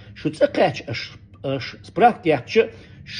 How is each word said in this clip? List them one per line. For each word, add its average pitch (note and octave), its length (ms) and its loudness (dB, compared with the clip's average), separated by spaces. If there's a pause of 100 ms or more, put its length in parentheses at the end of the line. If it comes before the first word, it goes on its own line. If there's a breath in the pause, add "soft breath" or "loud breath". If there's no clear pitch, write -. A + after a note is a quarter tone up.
(140 loud breath)
шо - 160 -6
ца - 160 0
кач, - 400 0
аш, - 320 -12 (240)
аш, C3+ 400 -6
справка, - 460 2
я, C#3+ 160 2 (760 loud breath)